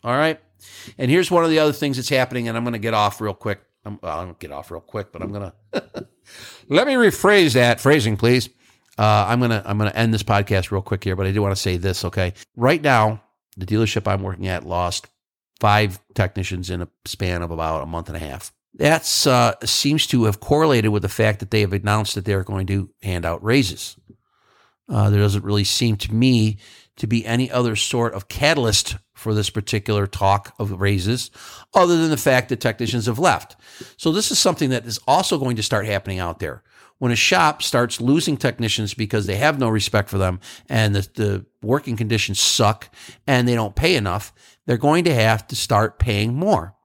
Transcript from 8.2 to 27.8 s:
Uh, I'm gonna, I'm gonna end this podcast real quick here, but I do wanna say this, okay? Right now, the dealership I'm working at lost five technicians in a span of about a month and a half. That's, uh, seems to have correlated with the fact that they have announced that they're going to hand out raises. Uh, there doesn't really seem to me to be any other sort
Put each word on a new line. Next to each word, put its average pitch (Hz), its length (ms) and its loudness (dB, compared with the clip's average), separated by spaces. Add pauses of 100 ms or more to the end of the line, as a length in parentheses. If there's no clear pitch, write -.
Uh, 107 300 4
I'm 120 120 0
gonna, 117 260 0
I'm 104 120 -2
gonna 107 120 2
end 113 240 0
this 104 80 -2
podcast 101 480 0
real 98 120 -2
quick 95 220 -4
here, 92 120 -2
but 95 100 -2
I 95 60 0
do 104 100 0
wanna 98 140 0
say 92 200 -2
this, 90 280 -2
okay? 90 300 -2 (220)
Right 135 240 2
now, 110 420 2 (340)
the 92 100 -8
dealership 104 440 0
I'm 98 120 -2
working 95 260 -8
at 90 160 -6
lost 87 440 -4 (520)
five 104 400 2 (140)
technicians 92 560 -4
in 90 120 -6
a - 60 -10 (160)
span 90 380 -4
of 85 80 -8
about 80 320 -4
a 71 40 -10
month 82 220 -8
and 78 80 -10
a 85 40 -8
half. 73 320 -12 (220)
That's, - 520 0
uh, 123 280 2 (100)
seems 143 440 0
to 120 160 2
have 104 160 0
correlated 143 500 2
with 104 120 -2
the 98 60 -2
fact 107 320 0
that 101 100 -12
they 107 100 2
have 98 120 0
announced 104 420 -2
that 98 100 -8
they're 98 200 -2
going 95 240 -6
to 98 220 -2 (120)
hand 87 240 -4
out 85 180 -6
raises. 113 520 0 (920)
Uh, 104 220 2
there 101 100 4
doesn't 101 240 0
really 101 200 0
seem 113 320 0
to 104 180 -6
me 113 440 4 (380)
to - 100 -6
be 113 180 0
any 117 260 -2
other 120 260 0
sort 117 380 -2